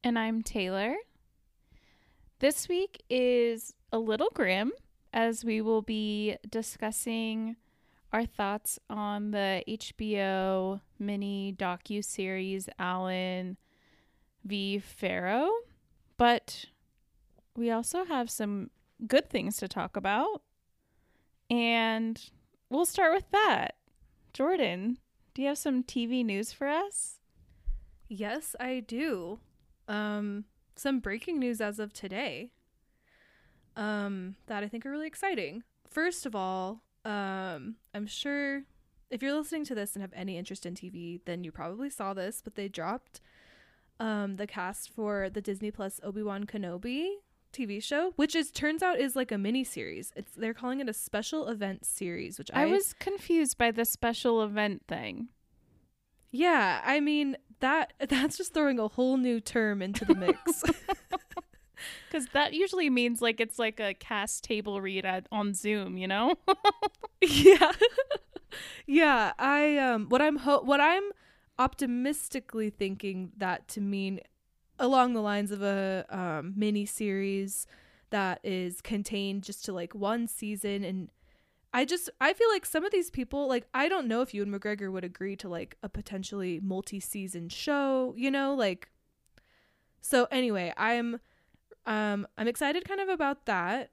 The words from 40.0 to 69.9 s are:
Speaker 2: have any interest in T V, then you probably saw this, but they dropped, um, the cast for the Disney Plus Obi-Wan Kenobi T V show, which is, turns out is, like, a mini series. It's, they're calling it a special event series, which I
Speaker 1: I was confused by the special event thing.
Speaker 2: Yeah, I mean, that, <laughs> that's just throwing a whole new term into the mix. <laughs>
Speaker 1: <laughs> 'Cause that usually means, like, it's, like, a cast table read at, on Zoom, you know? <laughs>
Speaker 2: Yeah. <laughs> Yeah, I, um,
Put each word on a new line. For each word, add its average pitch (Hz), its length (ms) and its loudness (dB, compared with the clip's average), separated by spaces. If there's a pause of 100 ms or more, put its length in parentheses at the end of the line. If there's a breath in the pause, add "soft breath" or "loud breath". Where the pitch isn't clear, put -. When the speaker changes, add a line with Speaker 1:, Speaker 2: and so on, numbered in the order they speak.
Speaker 2:
have 190 160 -10
any 190 220 -6
interest 196 260 -10
in 175 100 -8
T 180 140 -12
V, 175 380 -10
then 175 180 -6
you 160 80 -10
probably 196 380 -8
saw 196 240 -6
this, 190 280 -6
but - 120 -14
they 196 140 -6
dropped, 185 520 -8 (800 soft breath)
um, 208 360 -2
the 202 100 -6
cast 196 440 -8
for 208 380 -2
the 202 140 -6
Disney 208 280 -4
Plus 196 320 -6
Obi-Wan 208 420 -4
Kenobi 220 720 -4 (360)
T 247 140 -4
V 202 140 -4
show, 320 360 -2
which 294 180 2
is, 320 160 0
turns 311 320 -2
out 359 160 2
is, 254 160 0
like, 254 160 -2
a 214 60 -2
mini 214 260 0
series. 101 540 -8
It's, - 160 -14
they're 226 220 -6
calling 247 260 -4
it 269 80 -4
a 214 60 -4
special - 540 -4
event 202 360 -4
series, - 540 -6
which - 160 -12
I 277 80 4
Speaker 1:
I - 20 6
was 381 300 2
confused 339 640 0
by 233 120 6
the 226 140 0
special 233 580 2
event 208 460 -2
thing. 135 400 -6 (1000)
Speaker 2:
Yeah, 247 520 4
I 285 180 4
mean, 294 360 2 (240)
that, 285 400 2
<laughs> 277 80 -2
that's 277 300 2
just - 160 -6
throwing 285 240 4
a 214 100 2
whole 254 300 4
new 247 200 2
term 214 440 0
into 196 240 -4
the 330 80 8
mix. - 540 2
<laughs> 320 60 4 (680)
Speaker 1:
<laughs> - 680 -18
'Cause 269 220 -2
that 294 220 4
usually 370 340 2
means, 240 320 4
like, 226 180 2
it's, 226 200 -2
like, 220 220 -2
a 202 120 -2
cast - 520 -4
table 208 360 -2
read 190 240 -4
at, 185 260 -2
on 208 220 0
Zoom, 196 460 -2
you 185 100 -4
know? 226 280 4 (120)
<laughs> - 720 0
Speaker 2:
Yeah. 311 560 12
<laughs> - 1080 -2
Yeah, 277 520 6
I, 294 380 4
um, 247 320 2